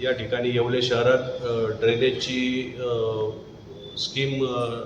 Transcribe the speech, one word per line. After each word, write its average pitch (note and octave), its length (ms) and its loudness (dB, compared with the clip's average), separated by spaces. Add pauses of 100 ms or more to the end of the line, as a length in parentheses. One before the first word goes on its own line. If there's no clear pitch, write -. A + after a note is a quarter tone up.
या B2+ 100 0
ठिकाणी A#2+ 360 -2
येवले A#2+ 340 2
शहरात, B2 680 2
अ, A2+ 220 0 (100)
ड्रेनेजची, B2+ 1000 2
अ, B2+ 60 -4 (1120)
स्कीम, C3+ 480 -2
अ, B2 180 -2 (220)